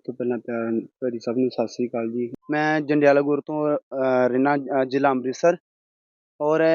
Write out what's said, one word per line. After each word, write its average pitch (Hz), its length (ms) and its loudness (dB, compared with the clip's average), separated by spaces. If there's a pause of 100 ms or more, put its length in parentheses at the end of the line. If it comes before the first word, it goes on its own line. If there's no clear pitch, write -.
ਤੋਂ 123 100 -10
ਪਹਿਲਾਂ 123 240 -4
ਪਿਆਰ 113 480 -4
ਭਰੀ 120 340 -6
ਸਭ 117 180 -4
ਨੂੰ 127 120 2
ਸਤਿ 117 180 -2
ਸ੍ਰੀ 120 200 -6
ਅਕਾਲ 117 240 -6
ਜੀ। 120 220 -6 (180)
ਮੈਂ 151 300 0
ਜੰਡਿਆਲਾ 143 400 4
ਗੁਰ 143 200 0
ਤੋਂ, 151 360 -2
ਅਹ, 131 500 0
ਰਹਿਣਾ, 135 280 2
ਅਹ, 135 300 -2
ਜ਼ਿਲ੍ਹਾ 139 260 2
ਅੰਮ੍ਰਿਤਸਰ। 131 460 0 (840)
ਔਰ 156 200 2 (140)